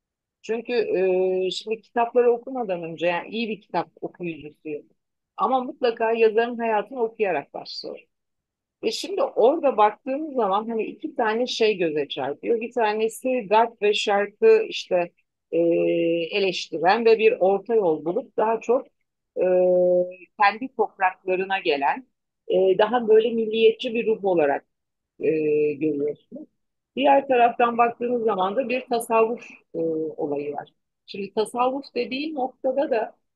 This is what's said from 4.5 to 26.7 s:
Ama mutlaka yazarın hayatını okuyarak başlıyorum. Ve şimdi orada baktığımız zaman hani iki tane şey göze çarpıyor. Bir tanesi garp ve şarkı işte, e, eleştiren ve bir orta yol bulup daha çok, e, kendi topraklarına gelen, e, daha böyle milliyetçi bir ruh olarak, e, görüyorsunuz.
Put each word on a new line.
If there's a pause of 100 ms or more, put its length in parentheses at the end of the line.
Ama
mutlaka
yazarın
hayatını
okuyarak
başlıyorum. (800)
Ve
şimdi
orada
baktığımız
zaman
hani
iki
tane
şey
göze
çarpıyor.
Bir
tanesi
garp
ve
şarkı
işte, (400)
e, (760)
eleştiren
ve
bir
orta
yol
bulup
daha
çok, (500)
e, (960)
kendi
topraklarına
gelen, (400)
e,
daha
böyle
milliyetçi
bir
ruh
olarak, (540)
e, (440)
görüyorsunuz. (480)